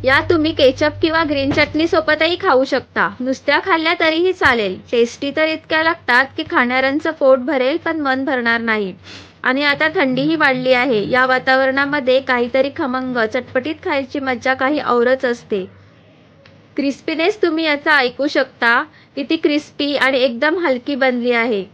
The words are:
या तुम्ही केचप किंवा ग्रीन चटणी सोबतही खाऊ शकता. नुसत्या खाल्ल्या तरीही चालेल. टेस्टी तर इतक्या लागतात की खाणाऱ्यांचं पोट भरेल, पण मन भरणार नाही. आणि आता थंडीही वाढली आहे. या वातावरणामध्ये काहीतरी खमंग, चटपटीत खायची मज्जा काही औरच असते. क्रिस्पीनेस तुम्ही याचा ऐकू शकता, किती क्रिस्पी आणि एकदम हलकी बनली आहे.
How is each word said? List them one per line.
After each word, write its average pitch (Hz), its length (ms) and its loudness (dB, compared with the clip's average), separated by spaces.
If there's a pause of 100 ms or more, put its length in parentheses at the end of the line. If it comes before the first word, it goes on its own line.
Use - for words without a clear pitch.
या 269 160 4 (100)
तुम्ही 320 220 2
केचप 302 400 2 (100)
किंवा 320 220 0
ग्रीन 277 260 -2
चटणी 302 360 0
सोबतही 320 560 0
खाऊ 269 220 4
शकता. 226 560 -2
नुसत्या 262 440 0
खाल्ल्या 339 360 2
तरीही 339 320 2
चालेल. 233 460 0 (140)
टेस्टी 240 440 0
तर 311 100 2
इतक्या 320 360 -2
लागतात 294 440 2 (100)
की 320 140 -6
खाणाऱ्यांचं 269 600 0
पोट 269 280 4
भरेल, 262 380 0
पण 330 240 -4
मन 269 240 -2
भरणार 233 360 0
नाही. 214 340 -2 (480)
आणि 262 220 0
आता 285 240 0
थंडीही 294 480 0
वाढली 254 360 2
आहे. 240 380 0
या 254 160 2
वातावरणामध्ये 262 960 0
काहीतरी 262 560 -2
खमंग, 254 400 -4 (100)
चटपटीत 254 480 -4 (100)
खायची 285 360 -4
मज्जा 262 340 -2
काही 269 260 -2
औरच 247 440 0
असते. 240 400 -4 (1120)
क्रिस्पीनेस 311 680 -2
तुम्ही 320 220 0
याचा 294 320 2
ऐकू 254 300 0
शकता, 254 560 0 (340)
किती 285 200 -2
क्रिस्पी 294 600 -2
आणि 269 220 0
एकदम 277 460 0
हलकी 269 300 -2
बनली 247 380 0
आहे. 226 420 0